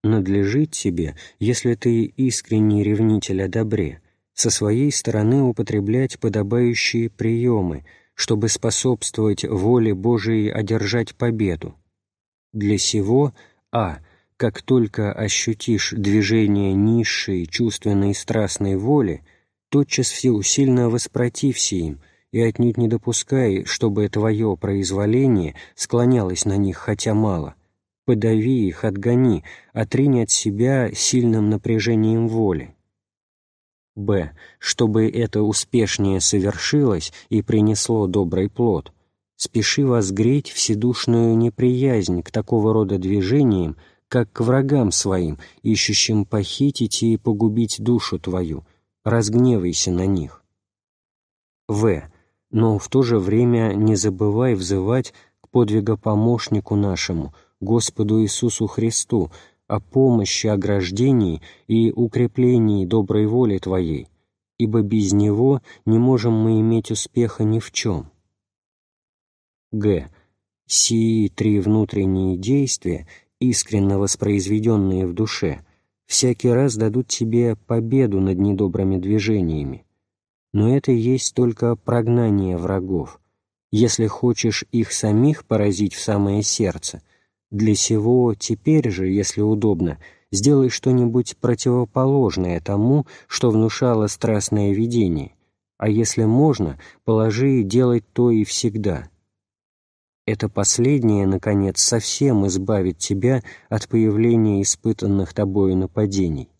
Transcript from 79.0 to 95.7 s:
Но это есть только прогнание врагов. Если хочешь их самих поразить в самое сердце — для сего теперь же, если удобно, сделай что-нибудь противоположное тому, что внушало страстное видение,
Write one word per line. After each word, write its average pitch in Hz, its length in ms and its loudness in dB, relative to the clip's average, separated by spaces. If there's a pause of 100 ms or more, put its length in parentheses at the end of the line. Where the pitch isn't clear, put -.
Но 107 220 2
это 139 160 0
есть 120 420 0
только 120 420 0
прогнание 113 800 0
врагов. 92 640 -4 (520)
Если 110 340 2
хочешь 120 640 -2
их 113 220 -2
самих 117 520 0
поразить 104 500 0
в - 60 -12
самое 101 420 0
сердце — - 580 -4 (500)
для 104 240 2
сего 117 580 2
теперь 127 560 0
же, 92 180 -2
если 98 340 -2
удобно, 104 580 0 (320)
сделай 131 380 4
что-нибудь 123 680 0
противоположное 123 1200 0
тому, 110 460 0 (220)
что - 240 0
внушало 110 560 0
страстное 104 640 -2
видение, 101 640 -2 (420)